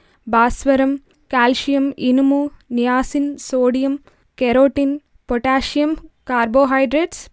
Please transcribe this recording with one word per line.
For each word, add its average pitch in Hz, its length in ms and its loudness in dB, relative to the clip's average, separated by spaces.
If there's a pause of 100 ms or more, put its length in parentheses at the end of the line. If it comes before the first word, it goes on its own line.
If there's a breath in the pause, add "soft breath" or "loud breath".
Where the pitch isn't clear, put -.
(260 soft breath)
భాస్వరం, 262 640 0 (380)
కాల్షియం, 269 560 0 (120)
ఇనుము, 269 440 2 (280)
నియాసిన్, 254 680 -2
సోడియం, 262 560 0 (440 soft breath)
కెరోటిన్, 269 560 2 (340)
పొటాషియం, 269 600 -2 (360)
కార్బోహైడ్రేట్స్, 269 960 0 (100)